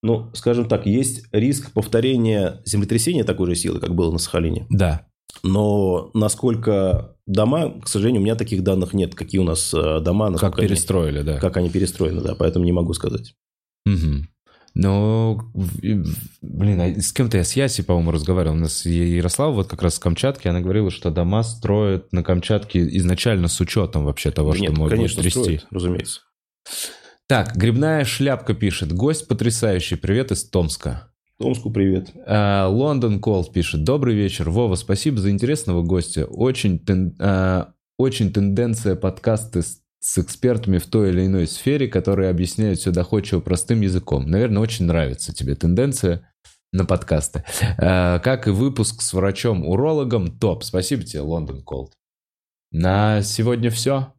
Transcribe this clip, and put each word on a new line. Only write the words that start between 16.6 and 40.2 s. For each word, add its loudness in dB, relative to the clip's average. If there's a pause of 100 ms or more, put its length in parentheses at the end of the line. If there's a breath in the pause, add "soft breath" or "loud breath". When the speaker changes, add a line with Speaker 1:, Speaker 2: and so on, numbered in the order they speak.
Speaker 2:
а 0
с -4
кем-то 0
я 2
с -4
Яси, 0
по-моему, 2
разговаривал. 0
У 0
нас -2
Я-, 2
Ярослава 0
вот 0
как -8
раз 2
с -8
Камчатки, 0
она 0
говорила, 0
что -4
дома 2
строят 0
на 0
Камчатке 2 (120)
изначально 2
с -4
учетом 0
вообще -2
того, 0
Speaker 1:
Да 2
Speaker 2:
что 0
Speaker 1:
нет, 0
Speaker 2:
могут 2
Speaker 1:
конечно, 0
Speaker 2:
трясти. 0
Speaker 1:
строят, -2
разумеется. -4 (1080 loud breath)
Speaker 2:
Так, 2
Грибная 2
Шляпка -2
пишет. -2
"Гость 0
потрясающий. 0
Привет 0
из -2
Томска". -2 (280)
Speaker 1:
Томску -2
привет. 0 (140)
Speaker 2:
А, 2
Лондон 2
Колд 0
пишет. 0
"Добрый 2
вечер. 0
Вова, 2
спасибо 0
за 2
интересного 0
гостя. 0
Очень 0
тен-, 0
а, 0 (260)
очень 2
тенденция 0
подкасты -2
с, -8 (220)
с -4
экспертами 0